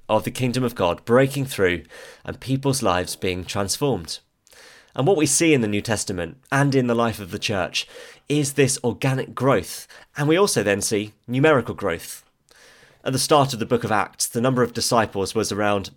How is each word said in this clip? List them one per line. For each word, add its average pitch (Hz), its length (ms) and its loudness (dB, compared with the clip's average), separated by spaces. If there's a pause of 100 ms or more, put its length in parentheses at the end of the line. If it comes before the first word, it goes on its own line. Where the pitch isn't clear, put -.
of 107 160 2
the 117 80 -4
kingdom 127 320 -2
of 120 100 -2
God 87 300 0
breaking 135 400 2
through 90 400 0 (400)
and - 160 -12
people's 135 420 -2
lives 90 320 0
being 92 300 -4
transformed. 101 760 -4 (800)
And 131 120 0
what 196 80 4
we 151 100 2
see 160 260 4
in 135 80 4
the 110 60 0
New 104 140 0
Testament 92 560 -4 (160)
and 139 200 2
in 127 140 2
the 120 80 2
life 117 240 0
of 95 140 -12
the 104 80 -6
church - 480 -4 (400)
is 147 240 0
this 135 320 2
organic 123 500 -2
growth, 117 540 -2 (280)
and 143 120 -2
we 160 80 6
also 190 260 2
then 98 180 2
see 107 340 -2 (120)
numerical 127 480 2
growth. - 480 -6 (800)
At 131 100 -4
the 131 60 0
start 139 340 4
of 117 60 -6
the 113 80 -2
book 120 160 0
of 107 80 -2
Acts, - 380 -2
the 120 120 -4
number 127 220 2
of 120 100 0
disciples 104 640 0
was 110 160 0
around 104 460 0